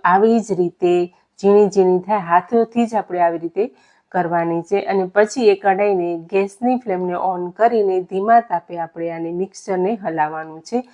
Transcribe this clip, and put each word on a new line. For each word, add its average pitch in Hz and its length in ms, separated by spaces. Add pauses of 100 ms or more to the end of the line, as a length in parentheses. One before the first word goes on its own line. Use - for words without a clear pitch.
આવી 208 360
જ 202 120
રીતે 175 640 (280)
ઝીણી 202 280
ઝીણી 185 300
થાય, 196 200
હાથોથી 220 680
જ 226 100
આપણે 180 240
આવી 170 180
રીતે 185 340 (400)
કરવાની 170 500
છે. 196 180
અને 190 260 (100)
પછી 214 340
એ 190 60
કઢાઈને 190 640
ગેસની 196 600
ફ્લેમને 185 360
on 180 380
કરીને 208 500
ધીમા 196 380
તાપે 175 400
આપણે 165 320
આને 165 200
મિક્સરને 190 640
હલાવવાનું 160 680
છે. 247 220 (100)